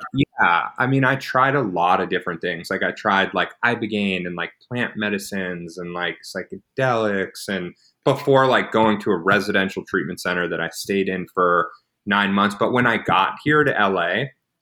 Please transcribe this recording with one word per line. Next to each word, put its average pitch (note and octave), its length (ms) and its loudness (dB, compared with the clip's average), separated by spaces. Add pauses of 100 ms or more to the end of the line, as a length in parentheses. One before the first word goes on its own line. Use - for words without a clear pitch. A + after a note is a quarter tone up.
(140)
yeah, F2+ 540 2 (100)
I B2+ 80 0
mean, C3+ 180 2
I C3 120 2
tried C3+ 380 0
a C#3+ 80 0
lot F2+ 380 2
of F2+ 100 -4
different F2 300 -4
things. E2+ 300 -6
Like, F#2+ 120 -2
I F2+ 100 0
tried, G2 420 0
like, F2 160 0 (140)
Ibogaine G#2 600 -2
and, F2 100 -8
like, E2+ 160 -6 (180)
plant A#2+ 260 -4
medicines F#2+ 800 -6
and, F2 160 -10
like, F2 280 -6
psychedelics, G#2+ 1300 -4
and F2+ 260 -6 (300)
before, C3+ 420 4
like, G#2+ 260 2
going A2 280 4
to A2 100 -2
a F#2+ 60 2
residential F#2+ 680 0
treatment F2 340 -4
center F2 280 -2
that E2 120 -6
I E2 80 -4
stayed G2 400 -4
in F#2 240 -4
for F2 380 2 (340)
nine G2+ 280 2
months. G2+ 260 2
But A2+ 140 0
when B2 140 2
I A2+ 120 2
got F#2 440 0
here D3+ 220 2
to C3 140 0
L G2 200 2
A, F#2+ 320 -2 (320)